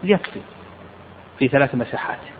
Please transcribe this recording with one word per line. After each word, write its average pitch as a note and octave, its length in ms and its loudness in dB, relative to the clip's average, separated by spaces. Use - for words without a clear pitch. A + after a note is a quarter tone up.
يكفي F3+ 360 0
في C3 100 2
ثلاث C#3 260 4
مساحات. A#2 440 -4